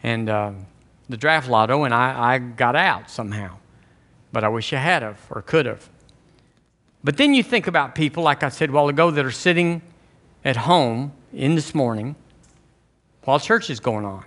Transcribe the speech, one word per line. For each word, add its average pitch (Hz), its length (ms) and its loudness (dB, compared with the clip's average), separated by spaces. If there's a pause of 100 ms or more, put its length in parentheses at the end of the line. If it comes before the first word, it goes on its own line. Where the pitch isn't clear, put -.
and, 113 260 -2
uh, 104 220 -2 (580)
the 120 80 -10
draft 143 320 0
lotto, 120 340 4
and 127 100 0
I, 123 420 2
I - 20 0
got 123 400 -2
out 156 320 0
somehow. 101 480 -10 (720)
But 113 140 0
I - 20 4
wish 113 240 -2
I 143 60 -2
had 156 240 2
have 107 180 -10 (100)
or 107 120 -10
could 156 240 2
have. 110 240 -8 (1120)
But 143 140 -2
then 285 160 4
you 254 100 4
think 220 240 -2
about 156 280 0
people, 156 280 -2
like 147 200 2
I 143 60 0
said 156 200 -2
a - 20 -4
while 143 160 4
ago, 160 240 2
that 147 140 0
are 131 40 -2
sitting 170 520 0 (640)
at 135 100 0
home 135 560 2 (220)
in 139 220 0
this 156 200 -4
morning 120 400 -2 (1080)
while 143 160 0
church 226 280 -2
is 123 120 -8
going 107 240 -4
on. 95 220 -12